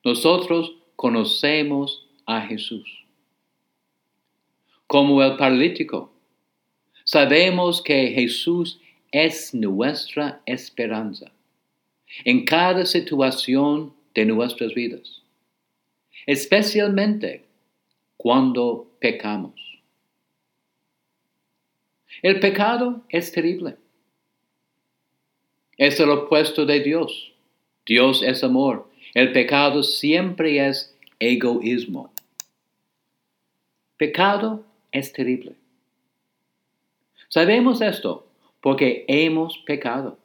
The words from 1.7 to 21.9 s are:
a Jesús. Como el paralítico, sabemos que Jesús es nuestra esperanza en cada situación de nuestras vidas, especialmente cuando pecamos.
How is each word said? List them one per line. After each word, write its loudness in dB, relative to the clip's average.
a -4
Jesús. -12
Como 4
el 4
paralítico, 0
sabemos 4
que 0
Jesús -2
es -2
nuestra -4
esperanza -8
en 2
cada 2
situación -2
de 2
nuestras -2
vidas, -8
especialmente 0
cuando 0
pecamos. -6